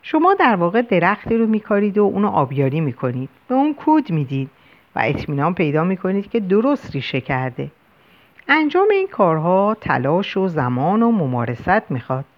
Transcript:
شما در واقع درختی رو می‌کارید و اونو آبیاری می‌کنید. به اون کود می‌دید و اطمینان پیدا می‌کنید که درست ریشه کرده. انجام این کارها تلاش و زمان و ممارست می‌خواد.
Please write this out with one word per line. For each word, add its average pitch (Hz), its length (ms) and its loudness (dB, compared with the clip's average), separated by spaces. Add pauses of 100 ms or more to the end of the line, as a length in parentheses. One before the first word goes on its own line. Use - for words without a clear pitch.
شما 330 260 2
در 302 220 4
واقع 180 260 2
درختی 208 560 0
رو 226 100 2
می‌کارید 208 500 0
و 208 60 4
اونو 196 240 0
آبیاری 139 540 0
می‌کنید. 127 480 -4 (180)
به 254 80 -2
اون 285 180 2
کود 302 380 0
می‌دید 135 380 -2 (460)
و - 80 0
اطمینان 143 500 -2
پیدا 156 300 0
می‌کنید 190 460 -2
که 233 100 -2
درست 220 560 0
ریشه 131 260 -4
کرده. 131 500 -4 (760)
انجام 311 440 2
این 381 160 2
کارها 185 760 2
تلاش 147 560 -2
و 190 100 0
زمان 151 560 0
و 233 80 4
ممارست 131 800 -2
می‌خواد. 131 340 -6 (120)